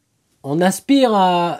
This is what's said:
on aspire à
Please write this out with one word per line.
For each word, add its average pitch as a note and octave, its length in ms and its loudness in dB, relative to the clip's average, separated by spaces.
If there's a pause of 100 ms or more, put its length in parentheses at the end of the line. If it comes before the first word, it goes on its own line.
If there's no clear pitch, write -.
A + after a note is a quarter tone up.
(420)
on D3 200 -4
aspire A#3+ 520 0
à F3 460 0